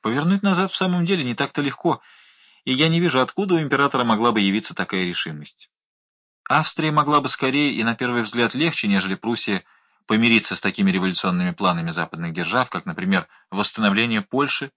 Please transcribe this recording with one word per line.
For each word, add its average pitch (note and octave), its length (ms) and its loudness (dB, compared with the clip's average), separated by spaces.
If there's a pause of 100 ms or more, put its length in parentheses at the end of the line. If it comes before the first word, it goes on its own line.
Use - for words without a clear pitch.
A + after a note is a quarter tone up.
Повернуть D#3+ 420 0
назад F#3+ 300 2
в - 40 -6
самом F3+ 280 0
деле E3+ 200 0
не B2 100 -2
так-то C#3 260 -4
легко – C#3+ 400 -2 (640)
и C3 80 -2
я D3 160 2
не E3 120 2
вижу, C#3+ 200 2
откуда F#3 360 0
у D#3+ 40 2
императора C#3+ 440 2
могла A2+ 280 2
бы G#2+ 80 2
явиться G2 340 0
такая F#2 300 -4
решимость. D#2+ 680 -8 (800)
Австрия D#3 440 0
могла D3 280 4
бы C#3 80 -4
скорее C#3 440 0
и, A2 100 -2
на A2+ 120 0
первый A#2+ 280 -2
взгляд, A#2 320 0
легче, D3 340 -2
нежели F#2+ 280 2
Пруссия, A2 480 -2 (420)
помириться A2+ 500 2
с - 40 -4
такими G2 300 0
революционными F2+ 600 0
планами E2+ 400 -2
западных E2 420 -6
держав, F2+ 380 -2
как, - 160 -8
например, F#2 420 -2 (220)
восстановление G#2+ 720 0
Польши C#3 540 -4